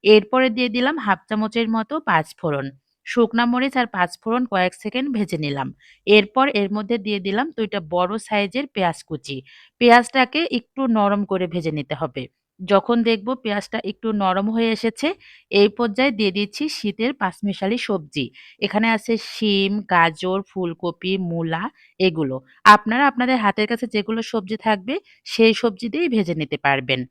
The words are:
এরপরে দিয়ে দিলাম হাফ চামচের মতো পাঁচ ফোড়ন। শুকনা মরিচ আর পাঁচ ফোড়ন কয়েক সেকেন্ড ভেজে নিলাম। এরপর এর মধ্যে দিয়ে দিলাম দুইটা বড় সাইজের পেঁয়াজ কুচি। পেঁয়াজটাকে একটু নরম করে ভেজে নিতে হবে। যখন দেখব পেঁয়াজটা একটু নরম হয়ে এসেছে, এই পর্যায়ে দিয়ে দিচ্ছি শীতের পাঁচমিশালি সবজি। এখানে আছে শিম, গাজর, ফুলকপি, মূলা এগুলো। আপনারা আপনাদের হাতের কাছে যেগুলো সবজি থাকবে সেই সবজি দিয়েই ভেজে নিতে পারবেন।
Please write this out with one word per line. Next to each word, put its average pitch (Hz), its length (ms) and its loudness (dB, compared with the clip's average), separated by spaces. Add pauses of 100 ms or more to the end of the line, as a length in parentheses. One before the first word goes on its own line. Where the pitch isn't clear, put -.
এরপরে 214 460 4
দিয়ে 247 200 -2
দিলাম 247 260 0 (100)
হাফ 190 140 0 (100)
চামচের 214 400 -2
মতো 220 240 -2 (140)
পাঁচ 165 200 2 (120)
ফোড়ন। 139 280 -2 (400)
শুকনা 233 380 2
মরিচ 247 320 -2
আর 240 180 0
পাঁচ 180 240 0
ফোড়ন 240 240 -2 (100)
কয়েক 185 200 0 (100)
সেকেন্ড 254 300 -4
ভেজে 202 240 -2
নিলাম। 143 300 -4 (400)
এরপর 208 380 4 (140)
এর 196 160 -2
মধ্যে 214 300 -4
দিয়ে 208 140 -4
দিলাম 196 280 -4 (100)
দুইটা 214 220 -4 (140)
বড় 180 260 0
সাইজের 208 520 -4
পেঁয়াজ 180 360 -2
কুচি। 139 300 -10 (440)
পেঁয়াজটাকে 247 600 4 (160)
একটু 254 300 -6
নরম 208 380 2
করে 185 220 -2
ভেজে 165 240 -4
নিতে 151 240 -6
হবে। 139 280 -6 (360)
যখন 196 440 2
দেখব 220 240 0 (160)
পেঁয়াজটা 208 340 -6 (140)
একটু - 160 -8 (140)
নরম 190 340 0
হয়ে 226 220 2
এসেছে, 226 300 -2 (440)
এই 202 260 6
পর্যায়ে 240 400 0
দিয়ে 196 200 0
দিচ্ছি 208 320 -4
শীতের 220 420 -4 (100)
পাঁচমিশালি 196 560 -4 (100)
সবজি। 151 380 -4 (360)
এখানে 214 340 0
আছে 220 180 -4 (200)
শিম, 196 400 0 (200)
গাজর, 175 460 2 (100)
ফুলকপি, 180 640 -6 (160)
মূলা 165 340 -4 (360)
এগুলো। 156 360 0 (300)
আপনারা 214 420 6
আপনাদের 254 360 2
হাতের 208 280 2
কাছে 233 220 -4
যেগুলো 220 260 -2 (120)
সবজি 214 340 -4
থাকবে 214 280 0 (340)
সেই 226 340 6
সবজি 226 280 -2
দিয়েই 302 260 -2
ভেজে 170 260 0
নিতে 147 260 -4
পারবেন। 131 440 2